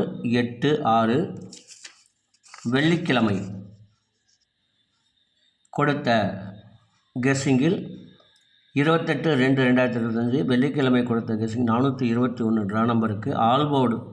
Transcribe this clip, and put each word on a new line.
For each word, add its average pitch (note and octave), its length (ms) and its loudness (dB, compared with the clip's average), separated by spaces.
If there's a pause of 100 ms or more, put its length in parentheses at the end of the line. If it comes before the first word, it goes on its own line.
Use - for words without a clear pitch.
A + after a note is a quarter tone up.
(340)
எட்டு A#2+ 360 0 (200)
ஆறு. A2+ 260 4 (1500)
வெள்ளிக்கிழமை B2+ 720 2 (2250)
கொடுத்த C3+ 440 0 (1000)
கெஸ்ஸிங்கில் C3+ 640 2 (960)
இருபத்தெட்டு D#3+ 600 2
ரெண்டு C3+ 280 4
ரெண்டாயிரத்தி B2 380 2
இருபத்தஞ்சு, A#2 440 0
வெள்ளிக்கிழமை B2+ 580 2
கொடுத்த A2+ 360 -2
கெஸ்ஸிங் A2 320 -2
நானூத்தி B2+ 360 0
இருபத்தி A#2+ 360 -2
ஒண்ணு A2 240 0
டிரா G#2+ 180 -2
நம்பருக்கு A2+ 460 -2 (120)
ஆல் C3 260 2
போர்டு B2 300 0 (140)